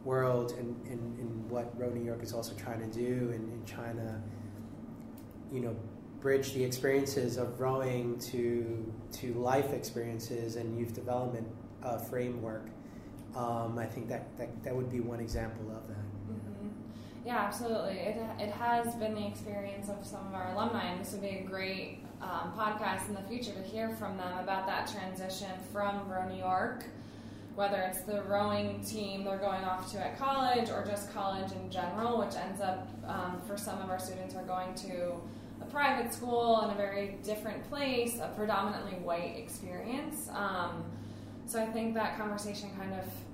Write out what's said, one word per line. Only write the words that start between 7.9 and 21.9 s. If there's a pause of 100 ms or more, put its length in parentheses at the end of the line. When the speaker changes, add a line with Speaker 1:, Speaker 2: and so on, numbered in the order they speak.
Speaker 1:
to, (180)
to
life
experiences
and
youth
development, (360)
uh,
framework. (680)
Um,
I
think
that,
that,
that
would
be
one
example
of
that.
Speaker 2:
Mm-hmm. (580)
Yeah,
absolutely.
It, (200)
it
has
been
the
experience
of
some
of
our
alumni,
and
this
would
be
a
great, (160)